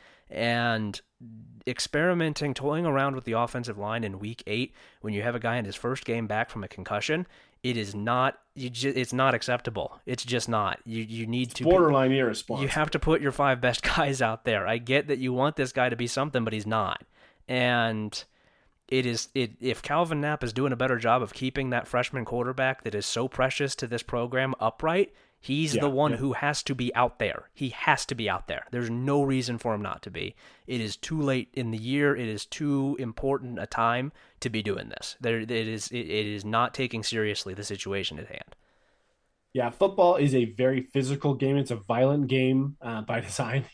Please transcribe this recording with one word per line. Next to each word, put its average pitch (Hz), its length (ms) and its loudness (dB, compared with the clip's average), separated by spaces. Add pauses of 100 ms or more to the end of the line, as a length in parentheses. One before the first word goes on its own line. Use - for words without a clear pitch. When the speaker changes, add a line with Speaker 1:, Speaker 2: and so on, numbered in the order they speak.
(300)
Speaker 1:
And 117 720 0 (680)
experimenting, 151 840 0
toying 147 320 0
around 139 300 2
with 127 100 -8
the 120 80 -4
offensive 117 440 -2
line 110 260 -2
in 95 160 -6
week 107 280 -10
eight 113 260 -2 (280)
when 107 120 -4
you 101 100 -2
have 120 120 0
a 120 40 -4
guy 117 180 0
in 113 80 -2
his 98 100 -6
first 127 300 -4
game 117 220 -2
back 107 220 -2
from 104 140 -8
a 95 40 -8
concussion, 104 580 -2 (380)
it 123 140 0
is 104 180 -4
not, 123 420 0 (160)
you 127 160 -8
ju-, 123 260 -2
it's 127 180 -2
not 131 200 4
acceptable. 117 720 -4
It's - 180 -6
just 120 240 -2
not. 107 380 0
You, 113 180 -6
you 113 220 -8
need 123 220 -2
Speaker 2:
It's 120 80 -12
Speaker 1:
to - 80 -4
be 156 60 6
Speaker 2:
borderline 147 420 6
irresponsible. 127 520 0
Speaker 1:
you 135 60 -2
have 151 220 0
to 151 80 0
put 156 220 4
your 139 100 0
five 131 300 4
best 123 220 2
<laughs> - 120 0
guys 139 260 2
out 113 240 0
there. 101 220 2
I 113 100 2
get 131 300 2
that 139 120 0
you 127 140 -2
want 139 220 2
this 131 160 -2
guy 127 180 2
to 117 60 0
be 120 120 -2
something, 135 360 0
but 110 100 -2
he's 107 140 -4
not. 107 360 0 (440)
And 117 760 2 (640)
it 131 180 2
is, 117 280 -2
it, 123 260 -2
if 123 220 -2
Calvin 160 400 0
Knapp 147 220 -2
is 113 100 -4
doing 135 200 2
a - 40 0
better 127 200 2
job 120 260 4
of 101 100 -6
keeping 131 380 -2
that 120 160 0
freshman 123 380 -2
quarterback 131 580 -2
that 104 100 -4
is 104 120 -4
so 117 220 -2
precious 131 480 0
to 127 120 -6
this 113 160 -4
program 127 560 0
upright, 160 540 2 (260)
he's 143 360 0
Speaker 2:
Yeah, 110 60 2
Speaker 1:
the 143 80 4
one 139 220 4
Speaker 2:
yeah. 120 60 -2
Speaker 1:
who 131 160 0
has 143 300 0
to 139 120 -2
be 123 200 -2
out 120 240 2
there. - 340 -4
He 135 160 -4
has - 380 2
to 135 80 -6
be 113 140 -2
out 92 180 -2
there. - 240 -6
There's 120 180 -2
no 135 340 2
reason 127 360 0
for 117 160 -2
him 104 60 -4
not 101 220 -8
to 95 80 -12
be. 87 240 -6 (320)
It 120 140 -4
is 104 160 -4
too 156 240 -4
late 135 320 0
in 120 180 -4
the 113 60 -4
year. 139 380 2
It 123 120 -2
is 104 180 -6
too 139 540 -2
important 127 600 -4
a - 80 -6
time 120 440 0 (280)
to 123 100 -4
be 110 140 -2
doing 98 260 -4
this. - 320 -12
There, 117 180 0
it 110 120 -4
is, 110 400 -2
it, 120 60 -6 (100)
it 107 180 0
is 104 200 -4
not 117 280 2
taking 117 300 -2
seriously 107 500 -2
the 101 100 -10
situation 98 560 -4
at - 80 -12
hand. - 280 -14 (1000)
Speaker 2:
Yeah, 120 160 2
football 190 480 6
is 139 180 4
a 123 100 4
very 127 360 2
physical 139 540 0
game. 135 220 2
It's 135 140 0
a 117 40 0
violent 131 520 2
game, 131 540 2
uh, 113 200 -6
by 135 180 -4
<laughs> - 20 -2
design. 120 520 -2